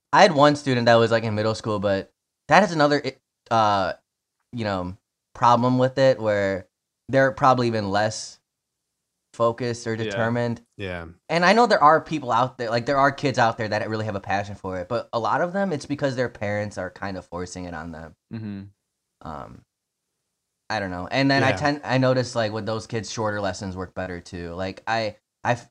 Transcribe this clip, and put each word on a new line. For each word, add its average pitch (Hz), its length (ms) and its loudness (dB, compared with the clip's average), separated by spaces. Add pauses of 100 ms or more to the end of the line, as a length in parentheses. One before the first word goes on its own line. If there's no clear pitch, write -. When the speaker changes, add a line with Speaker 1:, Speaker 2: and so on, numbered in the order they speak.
(120)
Speaker 1:
I 160 100 8
had 196 120 8
one 147 220 6
student 123 300 0
that 117 100 8
was, 113 140 6
like, 113 140 2
in 110 100 -2
middle 107 200 0
school, 107 240 -4
but 98 340 -2 (360)
that 165 140 6
is 180 100 0
another, 147 320 2
i-, - 500 -8
uh, 101 380 2 (600)
you 117 120 -6
know, 95 320 -4 (380)
problem 123 440 4
with 127 200 0
it 131 220 4
where 101 460 0 (420)
they're 131 240 2
probably 127 340 2
even 110 240 -2
less 107 500 -4 (960)
focused 117 520 -2
or 113 80 -2
Speaker 2:
Yeah. 113 100 -4
Speaker 1:
determined. 117 580 -2 (160)
Speaker 3:
Yeah. 90 280 -8 (220)
Speaker 1:
And 170 160 0
I 185 80 6
know 233 140 6
there 196 160 4
are 151 180 8
people 135 320 -6
out 127 260 0
there, 117 120 -4
like, 120 160 -2
there 143 100 0
are 139 160 4
kids 131 260 -4
out 117 200 2
there 110 100 -4
that 107 220 -2
really 110 160 -4
have 107 100 -6
a 95 40 -4
passion 98 340 -6
for 92 240 -8
it, 90 100 -8
but 117 240 -6
a 117 60 -2
lot 113 240 0
of 175 100 -4
them, 196 220 -2
it's 139 120 -8
because 143 300 -4
their 120 140 -2
parents 104 480 -6
are 92 120 -8
kind 98 280 -10
of 87 80 -14
forcing 90 380 -10
it 87 100 -12
on 82 180 -10
them. 80 240 -16 (160)
Speaker 2:
Mm-hmm. 104 300 -10 (640)
Speaker 1:
Um, 64 340 -14 (1080)
I 107 100 -4
don't 95 100 -6
know. 90 200 -8
And 135 200 0
then 139 140 2
I 131 60 2
Speaker 3:
Yeah. - 60 0
Speaker 1:
tend, 147 280 -2
I 120 140 0
notice, 127 360 0
like, 110 180 -2
with 110 140 -6
those 110 200 -6
kids, 110 240 -8
shorter 107 300 -4
lessons 95 360 -6
work 92 180 -10
better 90 260 -8
too. 87 340 -12
Like, 95 320 -8
I, 113 300 -4 (280)
I, 120 160 -2 (100)